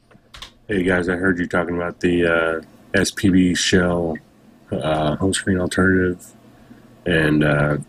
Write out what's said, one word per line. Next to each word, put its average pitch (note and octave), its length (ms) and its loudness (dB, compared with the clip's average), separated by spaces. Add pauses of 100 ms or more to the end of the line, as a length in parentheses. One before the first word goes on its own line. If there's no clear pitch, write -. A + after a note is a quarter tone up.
(680)
Hey G2 160 -2
guys, F2+ 260 0
I F2+ 80 -2
heard F#2 200 0
you F2 100 -4
talking F2 280 -2
about F2 240 -6
the, F2 260 2
uh, E2 360 0 (320)
S F#2+ 180 0
P - 180 -2
B F2+ 260 4
Shell, F2 600 0 (540)
uh, D#2 460 -2
home F#2+ 160 0
screen F#2 260 -2
alternative, F#2 680 0 (800)
and, D#2 380 2
uh, D2 340 2 (120)